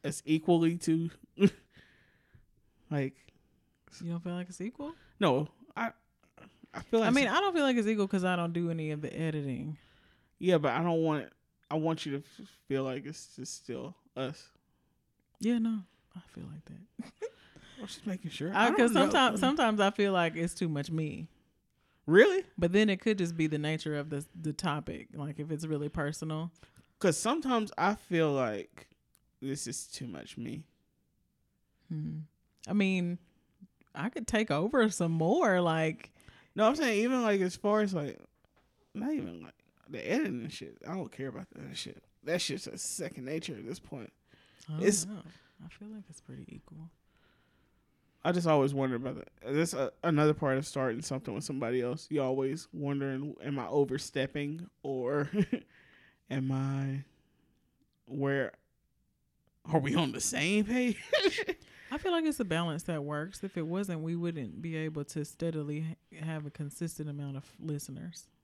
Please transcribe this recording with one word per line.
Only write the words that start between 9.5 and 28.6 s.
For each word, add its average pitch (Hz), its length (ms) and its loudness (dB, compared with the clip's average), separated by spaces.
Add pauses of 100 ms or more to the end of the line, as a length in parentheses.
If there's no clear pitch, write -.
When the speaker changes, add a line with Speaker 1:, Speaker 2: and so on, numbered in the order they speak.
Speaker 1:
Yeah, 180 200 4
but 147 140 2
I 160 100 2
don't 165 200 2
want, 151 260 0 (420)
I 151 60 -2
want 160 300 0
you 147 60 -4
to 139 60 -2
f-, - 280 -14 (220)
feel 135 160 0
like 135 220 -6
it's - 280 -14
just 131 220 -10
still 131 400 -10 (200)
us. - 340 -8 (920)
Speaker 2:
Yeah, 240 180 2
no, 226 220 0 (360)
I 175 40 -14 (120)
feel - 120 -14
like 151 220 -14
that. - 460 -18 (100)
<laughs> - 580 -16
Speaker 1:
I'm 208 60 -12
just - 200 -12
making 185 240 -4
sure. 160 240 -6
Speaker 2:
I, 208 140 6
Speaker 1:
I - 20 6
Speaker 2:
'cause 247 220 6
Speaker 1:
don't - 20 2
know. 269 80 8
Speaker 2:
sometimes, 254 380 4
sometimes 254 400 4
I 202 100 6
feel 202 220 2
like 170 240 2
it's 170 180 -2
too 175 140 -2
much 147 220 -2
me. 156 380 -4 (760)
Speaker 1:
Really? 339 380 10 (120)
Speaker 2:
But 170 160 2
then 214 160 6
it 190 120 2
could 214 180 2
just 170 180 0
be 160 100 2
the 151 120 0
nature 151 380 -2
of 147 140 -4
the, 147 140 -4 (160)
the 151 120 -4
topic, 151 640 -4
like, 147 260 -8
if 151 100 -6
it's 160 160 -4
really 147 220 -2
personal. 156 640 -4 (480)
Speaker 1:
'Cause 175 180 4
sometimes 254 640 0
I 190 160 4
feel 165 380 2
like 113 560 -2 (520)